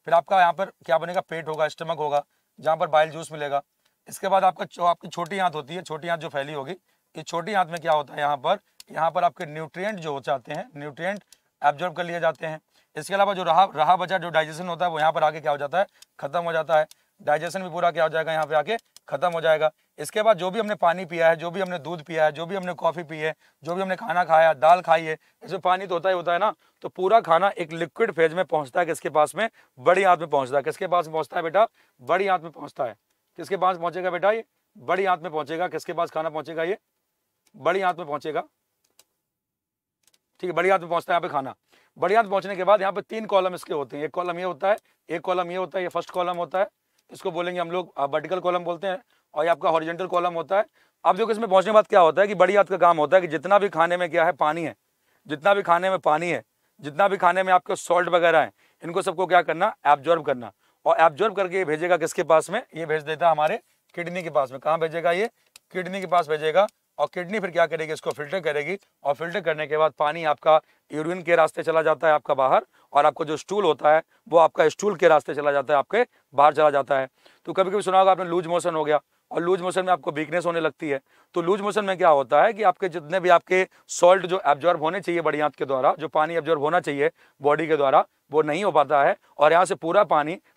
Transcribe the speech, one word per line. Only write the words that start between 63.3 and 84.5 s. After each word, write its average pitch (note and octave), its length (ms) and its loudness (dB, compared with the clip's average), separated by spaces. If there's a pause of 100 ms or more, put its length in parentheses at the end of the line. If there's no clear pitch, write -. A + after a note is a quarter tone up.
हमारे D#3 280 0 (340)
किडनी F3 300 -8
के E3 60 -8
पास C#3 220 -2
में। C3 80 -12
कहाँ D#3 200 -2
भेजेगा D#3+ 320 -2
ये? G3+ 180 -2 (420)
किडनी F#3 280 -8
के F#3 80 -10
पास E3 220 0
भेजेगा। D#3 380 0 (300)
और D3 160 0
किडनी F#3 260 -6
फिर F3+ 120 -6
क्या E3 140 2
करेगी? D#3 280 -6
इसको D#3 180 -6
फिल्टर D3 280 -6
करेगी, D3+ 380 -4 (260)
और C#3+ 100 0
फिल्टर E3+ 280 -6
करने D#3 260 -4
के D3+ 100 -2
बाद D#3 140 2
पानी D#3 320 -2
आपका D#3 380 4 (300)
यूरिन D#3+ 300 -4
के E3+ 140 2
रास्ते D#3+ 280 2
चला D#3+ 180 2
जाता D#3 260 2
है D#3 60 6
आपका D3+ 200 0
बाहर, C3+ 320 2 (280)
और C#3+ 120 4
आपको D3+ 200 0
जो D3 120 -4
स्टूल G3+ 260 -4
होता D3+ 320 4
है D#3+ 80 2 (260)
वो D#3+ 80 4
आपका D#3+ 320 4
स्टूल G3 260 -2
के E3+ 120 4
रास्ते D3+ 280 4
चला D3 160 0
जाता C#3+ 220 0
है, C#3+ 40 4
आपके G#3 280 0 (280)
बाहर C#3+ 200 6
चला D3+ 160 4
जाता C#3 300 0
है। C3 100 -6 (360)
तो F3 80 -8
कभी-कभी F#3+ 280 0
सुना F#3 180 2
होगा F#3+ 120 6
आपने F#3 140 2
लूज E3+ 220 -2
मोशन E3+ 280 -2
हो D#3 100 -2
गया, D3 140 2 (320)
और D#3 100 -4
लूज F3 200 0
मोशन F#3 240 -4
में F3+ 80 2
आपको E3+ 180 -4
वीकनेस D#3 340 -4
होने E3+ 140 -2
लगती D#3 300 -4
है। C3+ 120 -2 (320)
तो F3 80 -2
लूज F#3+ 200 0
मोशन G3+ 240 -2
में F#3+ 120 -2
क्या E3+ 120 4
होता D3 340 4
है A3 100 2
कि G3+ 100 -6
आपके F#3 260 0
जितने E3 300 -4
भी F3+ 100 0
आपके F3+ 380 4 (200)
सॉल्ट F3+ 380 4
जो F#3 220 -2
एब्जॉर्ब D3+ 340 2